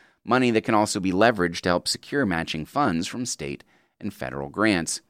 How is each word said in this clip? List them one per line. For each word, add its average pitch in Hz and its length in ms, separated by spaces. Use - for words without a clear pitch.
money 123 280
that 110 100
can 120 120
also 104 260
be 92 100
leveraged 92 520
to 92 60
help 87 200
secure - 360
matching 82 400
funds 98 440
from 120 180
state 71 380
and 101 140
federal 69 360
grants. 92 600